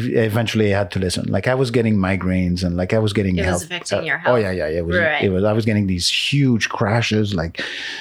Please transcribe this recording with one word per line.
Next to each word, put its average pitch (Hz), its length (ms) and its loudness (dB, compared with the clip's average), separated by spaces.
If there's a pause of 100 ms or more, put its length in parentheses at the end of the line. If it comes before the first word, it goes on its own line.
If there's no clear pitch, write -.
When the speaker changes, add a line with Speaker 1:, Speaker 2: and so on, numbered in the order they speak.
(280)
Speaker 1:
eventually 107 420 0
had 98 220 0
to - 80 -2
listen. 92 280 -2
Like, 98 220 -2
I 127 60 2
was 131 140 0
getting 117 280 2
migraines 92 680 0
and, 87 140 0
like, 90 160 -2
I 113 60 4
was 107 120 0
getting 98 260 0
Speaker 2:
It 85 40 0
was 85 80 0
Speaker 1:
health, 90 160 -2
Speaker 2:
affecting 175 340 -4
Speaker 1:
uh, - 40 -6
Speaker 2:
your 151 120 -2 (100)
Speaker 1:
oh, 123 100 4
Speaker 2:
health. 117 60 2
Speaker 1:
yeah, 95 100 0
yeah, 87 160 -2 (120)
it 85 60 -2
was, 85 120 0
Speaker 2:
Right. 156 280 0
Speaker 1:
it 101 60 4
was, 92 120 2
I 107 80 4
was 110 140 2
getting 104 220 2
these 90 220 0
huge 131 600 0
crashes. 110 680 0
Like, 85 260 -4 (400)